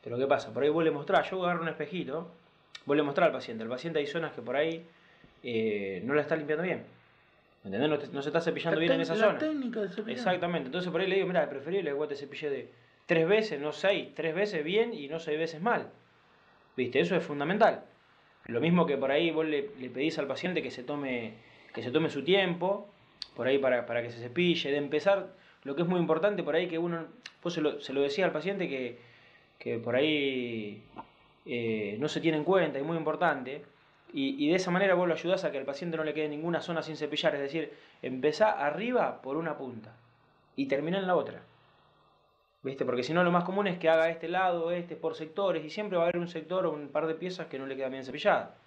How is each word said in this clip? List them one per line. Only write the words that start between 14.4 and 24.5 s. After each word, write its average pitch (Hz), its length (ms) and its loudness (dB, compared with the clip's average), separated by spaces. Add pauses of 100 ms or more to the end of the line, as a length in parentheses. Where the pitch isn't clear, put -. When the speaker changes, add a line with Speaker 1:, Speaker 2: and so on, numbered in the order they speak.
Speaker 1:
bien 220 280 2
y 143 140 -8
no 156 140 -6
seis 151 180 -2
veces 160 240 -4
mal". 214 260 0 (880)
¿Viste? 123 260 2
Eso 175 140 2
es 160 80 2
fundamental. 160 600 2 (640)
Lo 117 120 -2
mismo 165 280 6
que 139 100 2
por 131 140 0
ahí 160 200 4
vos 156 140 0
le, 147 340 -2
le 127 120 -10
pedís 151 280 -2
al 135 80 -2
paciente 156 360 -2
que 123 80 -6
se 127 120 -12
tome, 127 520 -6 (400)
que 113 80 -6
se 123 80 -4
tome 156 180 2
su 139 160 -4
tiempo, 185 640 2 (480)
por 120 100 -2
ahí 139 120 4
para, 127 260 2
para 117 180 -2
que 117 80 -6
se 117 100 -12
cepille, 151 500 2